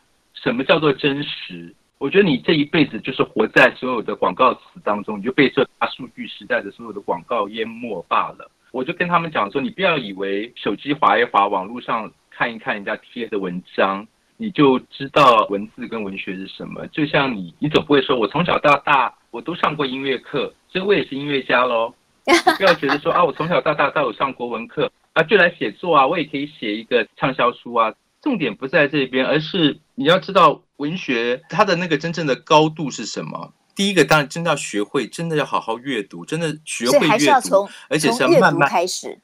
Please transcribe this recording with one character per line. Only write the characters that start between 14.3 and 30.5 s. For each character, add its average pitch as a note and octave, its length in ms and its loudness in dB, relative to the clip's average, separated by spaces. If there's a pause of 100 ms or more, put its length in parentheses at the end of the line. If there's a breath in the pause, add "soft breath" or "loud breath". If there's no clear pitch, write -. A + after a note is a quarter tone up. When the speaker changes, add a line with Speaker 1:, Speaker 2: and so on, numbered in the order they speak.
Speaker 1:
你 A2 140 -6
就 C3 280 4
知 C#3 300 -10
道 A#2+ 380 6
文 G2+ 280 -4
字 A#2+ 140 -12
跟 A2+ 140 -6
文 F#2+ 160 -8
学 G2 180 -8
是 F#2+ 100 -10
什 F2+ 220 -14
么。” E2 240 -12
就 D3+ 140 -2
像 C#3 280 0
你， F#2 240 -12
你 D3+ 100 -2
总 D3+ 160 2
不 - 80 0
会 C#3 100 4
说 C3+ 180 -2
，“我 G#2 80 0
从 E3 160 -2
小 - 140 0
到 - 260 4
大 C3 280 2 (180)
我 A#2 100 -10
都 E3 140 -6
上 F3 200 -2
过 D3 120 -2
音 C3 160 -6
乐 C3 160 -2
课， - 340 -6 (160)
所 F#3 120 -6
以 F#3 40 -8
我 G3+ 80 2
也 D#3+ 140 2
是 - 80 -12
音 C#3 100 -6
乐 C#3+ 180 -2
家 B2 220 2
咯。” A2+ 300 -2 (220)
Speaker 2:
<laughs> - 120 -8
Speaker 1:
你 E4 300 4
不 - 40 -2
要 F3 120 6
觉 D3+ 120 -4
得 D3 120 0
说 G3 160 -2
，“啊， F3+ 100 4
我 C#3 80 0
从 D#3 160 -4
小 E3+ 100 2
到 D#3 140 0
大 D3 160 2
都 D3 140 0
有 A#2+ 100 -2
上 C3+ 180 -4
国 B2 180 -10
文 A#2 200 -8
课， B2 240 -4 (220)
啊， D#3+ 80 4
就 D#3+ 160 2
来 F3 200 6
写 A2 140 -4
作 E3 240 0
啊， C3 100 6
我 F3 120 0
也 D3+ 80 -2
可 - 100 -10
以 C#3+ 100 -6
写 A2 300 -8
一 A2+ 80 -10
个 A2+ 320 0
畅 C3+ 180 -2
销 B2 180 2
书 A#2+ 200 -14
啊。” A2+ 200 2 (280)
重 C#4 160 -2
点 B2 180 -4
不 C3+ 140 -10
在 D3 180 4
这 C#3 200 0
边， B2+ 180 0
而 C#3 160 2
是 D#3 380 0 (160)
你 C3+ 100 -6
要 E3+ 140 4
知 F3+ 140 -6
道 E3+ 280 4 (160)